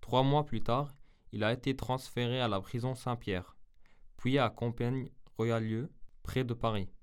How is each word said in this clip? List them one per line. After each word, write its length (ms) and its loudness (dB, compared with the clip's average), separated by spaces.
Trois 240 4
mois 200 4
plus 160 0
tard, 360 2
il 140 -2
a 80 4
été 240 0
transféré 640 -2
à 80 2
la 120 2
prison 360 -2
Saint-Pierre, 600 -4
puis 220 2
à 120 4
Compiègne-Royalieu, 1400 -2
près 180 0
de 100 -2
Paris. 380 0